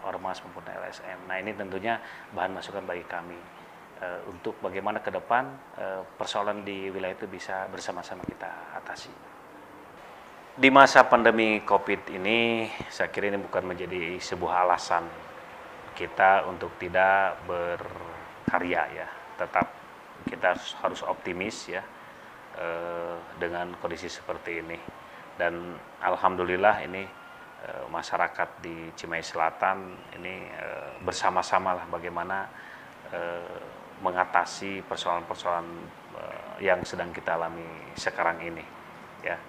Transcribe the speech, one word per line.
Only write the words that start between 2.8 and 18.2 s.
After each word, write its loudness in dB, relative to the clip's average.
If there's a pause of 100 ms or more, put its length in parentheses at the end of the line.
bagi -6
kami, -8 (640)
eh, -6
untuk -6
bagaimana -2
ke 0
depan, 2 (320)
eh, -4 (160)
persoalan -2
di -4
wilayah -4
itu -8
bisa -6
bersama-sama -8
kita -8
atasi. -10 (1500)
Di 10
masa 12
pandemi 8
covid 2
ini, 2 (240)
saya 0
kira 0
ini 0
bukan -2
menjadi -4
sebuah 2
alasan 2 (880)
kita 6
untuk -6
tidak 4
berkarya, -2